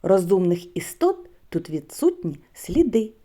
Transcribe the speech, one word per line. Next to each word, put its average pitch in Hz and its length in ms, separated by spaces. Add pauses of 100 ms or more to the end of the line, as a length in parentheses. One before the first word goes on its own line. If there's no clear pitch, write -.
розумних 180 720
істот - 520 (200)
тут 170 200
відсутні 156 680 (140)
сліди. 226 600 (120)